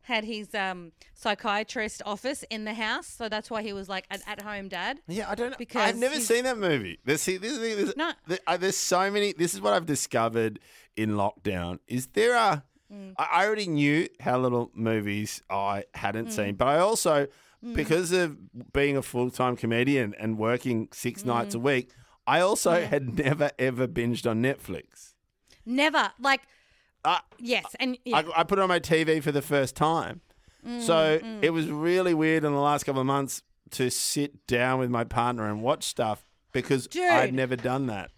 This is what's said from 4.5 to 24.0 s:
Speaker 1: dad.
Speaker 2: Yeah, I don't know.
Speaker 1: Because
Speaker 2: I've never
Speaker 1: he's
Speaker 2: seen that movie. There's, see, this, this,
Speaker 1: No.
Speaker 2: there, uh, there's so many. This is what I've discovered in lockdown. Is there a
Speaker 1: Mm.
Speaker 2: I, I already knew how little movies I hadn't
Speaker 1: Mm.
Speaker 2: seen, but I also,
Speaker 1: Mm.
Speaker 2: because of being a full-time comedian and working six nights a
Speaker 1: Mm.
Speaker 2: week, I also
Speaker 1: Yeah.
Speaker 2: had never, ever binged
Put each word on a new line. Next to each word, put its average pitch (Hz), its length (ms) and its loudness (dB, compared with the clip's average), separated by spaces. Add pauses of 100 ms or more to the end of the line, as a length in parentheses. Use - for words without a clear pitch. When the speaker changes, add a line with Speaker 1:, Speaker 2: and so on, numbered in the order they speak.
Speaker 1:
dad. 196 400 -6
Speaker 2:
Yeah, 185 220 -6
I 208 60 -2
don't 240 160 -4
know. 254 60 -12
Speaker 1:
Because 226 320 0
Speaker 2:
I've 226 80 0
never 262 180 2
Speaker 1:
he's 240 120 -2
Speaker 2:
seen 233 180 4
that 254 120 0
movie. 135 480 0
There's, 147 160 2
see, 185 160 -2
this, 220 200 -6
this, 220 380 -2
Speaker 1:
No. 320 160 -2 (160)
Speaker 2:
there, 180 200 -2
uh, 175 100 2
there's 190 200 0
so 190 340 2
many. 208 220 0
This 165 200 -2
is 190 80 -8
what 208 120 2
I've 175 120 2
discovered 117 760 0 (360)
in 107 160 0
lockdown. 95 760 -2
Is 127 200 -4
there 233 280 2
a 196 280 2 (280)
Speaker 1:
Mm. 196 260 -16
Speaker 2:
I, 147 140 -2
I 175 140 4
already 214 220 0
knew 147 420 2 (100)
how 127 180 0
little 123 360 0
movies 104 760 -2
I 98 440 -2
hadn't 110 340 -4
Speaker 1:
Mm. 113 60 -10
Speaker 2:
seen, 101 220 0
but 123 120 2
I 147 120 4
also, 175 480 4 (360)
Speaker 1:
Mm. 233 100 -10
Speaker 2:
because 170 380 2
of 175 260 2 (360)
being 139 240 2
a 131 40 0
full-time 123 540 0
comedian 117 640 2
and 110 180 -2
working 113 540 0
six 110 320 -6
nights 117 320 0
a - 20 -2
Speaker 1:
Mm. 117 40 -4
Speaker 2:
week, 127 300 2 (360)
I 147 140 4
also 185 320 2
Speaker 1:
Yeah. 175 140 2
Speaker 2:
had 135 300 -2
never, 143 400 2
ever 127 300 0
binged 117 420 -2